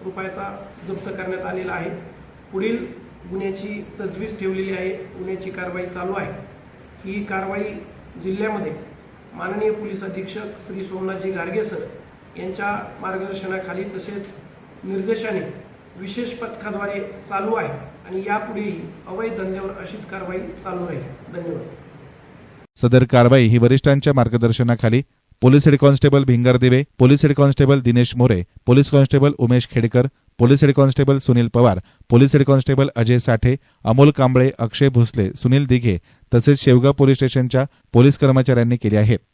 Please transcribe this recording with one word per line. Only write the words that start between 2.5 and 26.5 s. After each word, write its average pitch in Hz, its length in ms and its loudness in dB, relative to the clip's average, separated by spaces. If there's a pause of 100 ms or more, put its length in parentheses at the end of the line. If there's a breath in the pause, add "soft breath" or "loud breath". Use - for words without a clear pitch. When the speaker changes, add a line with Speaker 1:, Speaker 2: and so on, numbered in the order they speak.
Speaker 1:
पुढील 226 340 -6 (440)
गुन्ह्याची 196 560 -10 (140)
तजवीज 202 400 -12
ठेवलेली 190 320 -6
आहे, 185 180 -8
गुन्ह्याची 185 600 -12
कारवाई 180 360 -12
चालू 185 280 -10
आहे. 180 180 -10 (720)
ही 202 180 -8
कारवाई 190 400 -8 (600)
जिल्ह्यामध्ये 196 480 -6 (640)
माननीय 202 380 -6
पोलीस 196 320 -10
अधीक्षक 190 420 -12 (220)
श्री 185 160 -12
सोमनाथजी 190 480 -10
गारगे 185 320 -6
सर 185 160 -10 (580)
यांच्या 202 640 -8
मार्गदर्शनाखाली 190 840 -10
तसेच 196 440 -12 (560)
निर्देशाने 196 560 -6 (600)
विशेष 226 340 -10
पथकाद्वारे 202 680 -10 (300)
चालू 202 240 -4
आहे 170 160 -6 (380)
आणि 190 200 -8
यापुढेही 208 540 -8 (260)
अवैध 202 300 -8
धंद्यावर 190 320 -8
अशीच 202 360 -16
कारवाई 185 340 -10
चालू 180 480 -10
राहील. - 140 -10 (320)
धन्यवाद. 165 340 -10 (1080)
Speaker 2:
सदर 123 280 4
कारवाई 120 440 4
ही 117 100 4
वरिष्ठांच्या 139 560 2
मार्गदर्शनाखाली 117 880 0 (380)
पोलीस 139 260 6
हेड 143 100 6
कॉन्स्टेबल 139 460 4
भिंगार 123 340 2